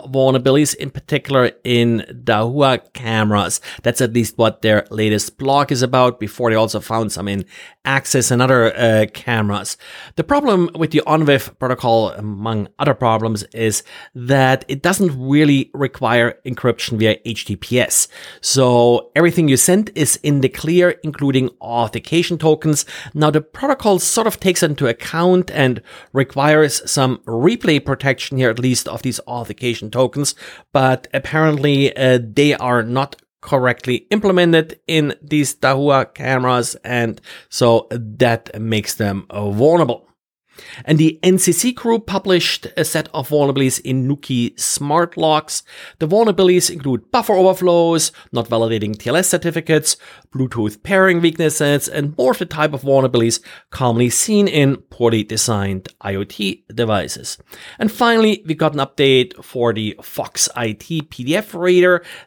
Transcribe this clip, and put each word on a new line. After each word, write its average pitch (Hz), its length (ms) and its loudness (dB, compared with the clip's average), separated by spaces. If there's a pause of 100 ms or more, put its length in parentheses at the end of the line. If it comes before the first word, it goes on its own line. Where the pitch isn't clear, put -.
vulnerabilities, 131 680 2
in 143 140 -10
particular 135 640 -2 (140)
in 120 340 2 (240)
Dahua 123 560 0 (140)
cameras. 107 680 -2 (240)
That's - 160 0
at 120 140 0
least 117 240 -2
what 110 240 0
their 107 280 2
latest 107 480 -2
blog 135 320 0
is 127 120 0
about. 127 360 2
Before, 113 320 -4
they 110 60 2
also 110 240 0
found 113 320 -4
some 101 160 -8
in 98 160 -4 (400)
Axis 135 480 0
and 120 100 2
other, 127 360 4
uh, 110 360 4
cameras. 104 640 -4 (380)
The 165 80 -2
problem 220 520 0
with 160 160 -2
the 147 140 2
onvif 151 540 0
protocol, 117 520 0
among 104 580 -6 (100)
other 131 140 0
problems, 113 500 -2 (100)
is 113 300 -2 (320)
that 131 540 0
it 135 120 -6
doesn't 185 380 0
really 139 540 2
require 123 720 -2
encryption 120 520 -4
via 110 280 2
H 113 180 -8
T 104 120 -6
T - 20 -8
P - 240 -2
S. - 260 -2 (320)
So 120 760 2
everything 170 360 2
you 135 80 4
send 202 360 2
is 156 300 0
in 143 160 2
the 131 100 2
clear, 175 420 2 (120)
including 135 460 0 (100)
authentication 117 800 -2
tokens. 156 480 0 (280)
Now, 151 160 2
the 151 120 2
protocol 247 580 0
sort 220 280 0
of 196 120 -4
takes 185 240 0
into 147 240 0
account 180 640 0
and 127 300 0 (320)
requires 143 760 0
some 131 360 0
replay 147 580 0
protection 135 540 -4
here, 127 120 2
at 110 100 -2
least 127 280 -2
of 110 140 -10
these 123 240 -6
authentication 117 640 -8
tokens, 127 460 -2 (380)
but 131 380 0
apparently, 143 840 0
uh, 127 240 2
they 143 320 2
are 123 300 -2
not 127 320 -4 (260)
correctly 127 680 -2
implemented 180 760 2
in 156 380 0
these 147 320 -2
Dahua 135 580 0
cameras, 127 680 -2
and 120 360 -4 (300)
so 117 400 2
that 113 720 -2
makes 110 320 -4
them, 98 380 -4
uh, 104 180 -6
vulnerable. 131 540 2 (800)
And 156 120 2
the 160 240 2
N 185 160 4
C 180 140 0
C 233 200 0
crew 226 280 -2
published 190 640 -2 (100)
a 165 80 0
set - 300 -6
of 147 160 -6
vulnerabilities 139 520 0
in 131 260 -2
Nuki 127 520 -4
smart 160 560 -2
locks. 156 460 -2 (380)
The 160 80 -2
vulnerabilities 185 640 2
include 135 400 -6
buffer 220 220 0
overflows, 175 800 2 (200)
not 117 180 -4
validating 113 480 -2
T - 100 -10
L 127 100 0
S 190 120 0
certificates, 160 680 -2 (360)
Bluetooth 117 480 -4
pairing 190 400 2
weaknesses, 156 640 0
and 147 300 -6
more 254 140 2
of - 80 -2
the 175 80 -6
type 151 260 -2
of 131 80 -8
vulnerabilities 127 580 2 (300)
commonly 123 400 0
seen 202 380 2
in 139 300 2
poorly 113 460 0
designed 101 680 -4 (120)
I 98 140 -6
O 98 80 -4
T - 500 -8
devices. 107 640 -4 (400)
And 220 140 -2
finally, 226 560 2
we 156 80 -2
got 156 180 0
an 147 60 -4
update 135 640 2
for 117 300 -2
the 107 280 -6
Fox - 540 -6
I 117 160 -4
T 151 320 -8
P - 200 -14
D 139 120 -2
F 208 180 -6
reader 180 500 2 (240)